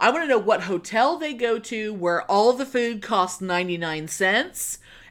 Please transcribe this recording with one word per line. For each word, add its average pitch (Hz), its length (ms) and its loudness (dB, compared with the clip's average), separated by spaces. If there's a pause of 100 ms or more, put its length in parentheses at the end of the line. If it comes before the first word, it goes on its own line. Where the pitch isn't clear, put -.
I 226 100 6
wanna 320 160 -2
know 254 120 4
what 190 240 2
hotel 226 540 0
they 302 160 -6
go 233 260 -2
to 220 340 -6
where 175 360 -2
all 208 220 6
the 254 140 0
food 233 360 -2
costs 190 380 0
ninety-nine 170 680 -4
cents 214 680 -2 (320)